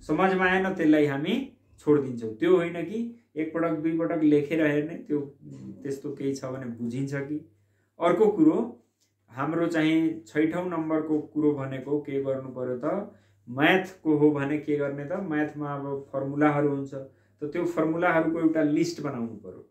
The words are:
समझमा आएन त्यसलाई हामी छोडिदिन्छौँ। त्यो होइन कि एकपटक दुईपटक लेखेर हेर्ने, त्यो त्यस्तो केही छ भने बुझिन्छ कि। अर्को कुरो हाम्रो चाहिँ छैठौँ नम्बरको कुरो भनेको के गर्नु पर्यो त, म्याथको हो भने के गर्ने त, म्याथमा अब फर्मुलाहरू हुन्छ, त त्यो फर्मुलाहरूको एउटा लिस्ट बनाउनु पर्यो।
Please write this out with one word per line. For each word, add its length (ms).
समझमा 380
आएन 300
त्यसलाई 320
हामी 280
छोडिदिन्छौँ। 560
त्यो 220
होइन 280
कि 140
एकपटक 460
दुईपटक 400
लेखेर 440
हेर्ने, 280
त्यो 260
त्यस्तो 320
केही 200
छ 100
भने 220
बुझिन्छ 360
कि। 240
अर्को 300
कुरो 260
हाम्रो 360
चाहिँ 600
छैठौँ 420
नम्बरको 500
कुरो 180
भनेको 480
के 220
गर्नु 320
पर्यो 240
त, 340
म्याथको 680
हो 140
भने 280
के 180
गर्ने 280
त, 160
म्याथमा 540
अब 380
फर्मुलाहरू 560
हुन्छ, 260
त 580
त्यो 140
फर्मुलाहरूको 760
एउटा 220
लिस्ट 400
बनाउनु 340
पर्यो। 340